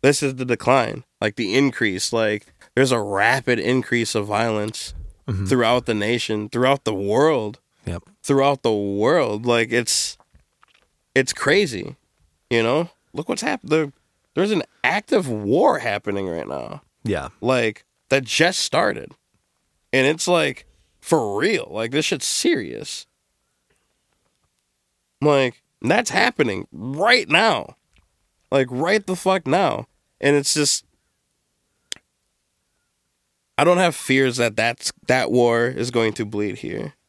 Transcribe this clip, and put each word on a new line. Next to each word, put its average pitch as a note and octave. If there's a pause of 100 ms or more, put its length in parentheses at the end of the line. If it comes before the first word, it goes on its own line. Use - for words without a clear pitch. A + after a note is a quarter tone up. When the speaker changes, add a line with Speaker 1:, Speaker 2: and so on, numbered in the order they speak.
Speaker 1:
This C#3
is C3+
the B2+
decline, A#2+ (160)
like, G#2+
the G#2+
increase. A#2
Like, G#2+ (220)
there's B2+
a A#2
rapid A2
increase A#2+
of G#2
violence G#2+ (340)
Speaker 2:
Mm-hmm. G2+
Speaker 1:
throughout B2
the A#2
nation, G#2
throughout C3
the A2
world. G#2+ (260)
Speaker 2:
Yep. F2 (200)
Speaker 1:
Throughout C#3
the A#2
world. G#2+
Like, A#2
it's, - (960)
it's C3
crazy, C#3 (520)
you A#2
know? D3+ (200)
Look D3+
what's -
happened. -
There, D3+ (440)
there's G3
an F3 (220)
active F3+
war B2+
happening G2+
right E2
now. B1 (220)
Speaker 2:
Yeah. E2 (140)
Speaker 1:
Like, A#2 (240)
that C3+
just E3
started. - (800)
And C3
it's, D#3+
like, D#3 (360)
for A2
real. F3
Like, A2+
this D3+
shit's D3
serious. - (2250)
Like, C#3 (200)
that's F#3+
happening B2+
right D3+
now. E3+ (720)
Like, C3+
right F3
the F#3
fuck F#3+
now. C3+ (340)
And C#3+
it's C#3
just, C#3+ (2750)
I C#3
don't F3
have E3+
fears C3
that A#2
that's, A#2 (160)
that B2+
war A#2+
is B2
going A2+
to A2+
bleed G#2
here. - (160)